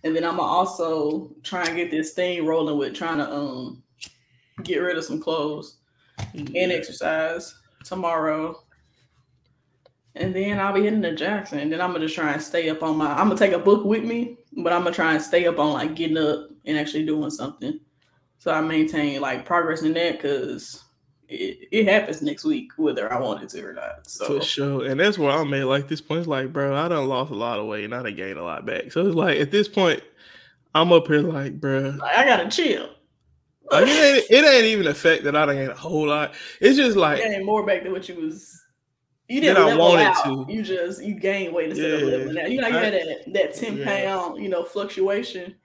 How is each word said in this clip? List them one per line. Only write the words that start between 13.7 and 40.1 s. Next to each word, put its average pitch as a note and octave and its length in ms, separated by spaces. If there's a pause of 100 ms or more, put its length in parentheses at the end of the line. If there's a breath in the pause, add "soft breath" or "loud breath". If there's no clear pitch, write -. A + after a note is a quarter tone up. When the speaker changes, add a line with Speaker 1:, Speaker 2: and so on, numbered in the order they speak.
Speaker 1:
with A3 200
me, A#3 340 (200)
but E3+ 140
I'm F3+ 120
gonna E3+ 100
try D#3+ 200
and D3+ 80
stay F3 240
up E3+ 120
on, D3 140
like, D3 240
getting D#3+ 220
up D3+ 320 (160)
and D3+ 120
actually D3+ 260
doing D3+ 260
something. C#3+ 500 (580)
So E3 140
I D#3 80
maintain, D#3 600
like, C3 240
progress E3 380
in D#3 120
that E3+ 260
'cause C#3 640 (440)
it, - 440
it G#3 160
happens F#3+ 340
next C#3+ 220
week, D3 320
whether B2+ 360
I B2 60
want A#2 240
it - 80
to E2 140
or E2 80
not. - 360
So - 300
Speaker 2:
For C3 60
sure. C#3 420
And C3+ 140
that's G3 180
where C#3+ 140
I'm D3 220
at. C3+ 120
Like, C#3 220
this D3+ 120
point, D#3+ 200
it's E3+ 80
like, C3+ 240
bro, C#3 240
I D#3 100
done D3+ 220
lost C3+ 240
a - 20
lot A2+ 240
of G#2 80
weight G#2+ 180
and G#2+ 100
I B2+ 80
done G#2+ 120
gained F#2+ 240
a F2 60
lot E2+ 220
back. - 260
So E3+ 140
it's F3 100
like, D#3 240
at C#3+ 100
this G3+ 160
point, F3+ 340 (760 soft breath)
I'm E3+ 160
up E3 160
here D3+ 140
like, C#3+ 360
bro. C3+ 400
Speaker 1:
Like, D3 200
I C4 80
gotta G#3 240
chill. C#4 400 (840)
Speaker 2:
Like, F#3+ 160
it - 20
ain't, C#4+ 400
it C4+ 180
ain't B3+ 180
even G#3+ 180
the C#3+ 100
fact D#3+ 300
that C#3+ 100
I D3+ 120
done C#3+ 100
gained C3+ 140
a - 40
whole D#3 320
lot. D3 280 (260 loud breath)
It's C4 160
just B3 200
like D3+ 220
Speaker 1:
You A3+ 120
gained G3 160
more G#3+ 200
back F#3 160
than F3+ 100
what F#3+ 160
you F3 80
was, D#3 440 (680)
you C4 140
Speaker 2:
than D4 140
Speaker 1:
didn't F3+ 80
Speaker 2:
I D#3 80
Speaker 1:
level D#3+ 160
Speaker 2:
wanted E3+ 220
Speaker 1:
out. - 160